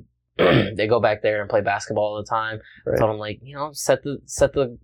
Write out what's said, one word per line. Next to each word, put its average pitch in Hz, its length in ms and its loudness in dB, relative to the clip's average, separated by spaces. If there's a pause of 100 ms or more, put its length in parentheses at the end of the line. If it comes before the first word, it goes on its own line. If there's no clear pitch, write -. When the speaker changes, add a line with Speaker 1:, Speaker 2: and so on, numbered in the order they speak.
(360)
Speaker 1:
<clears throat> 120 380 4
they 104 120 0
go 113 140 4
back 104 220 2
there 107 180 0
and 101 80 -8
play 104 140 2
basketball 104 420 -2
all 104 180 -2
the 107 60 -16
time. 110 320 -2 (240)
Speaker 2:
Right. - 140 0
Speaker 1:
So 113 100 4
I'm 107 100 -2
like, 107 240 -8
you 135 140 -16
know, 147 160 -6
set 139 300 0
the, 143 240 -6
set - 260 0
the 123 320 -2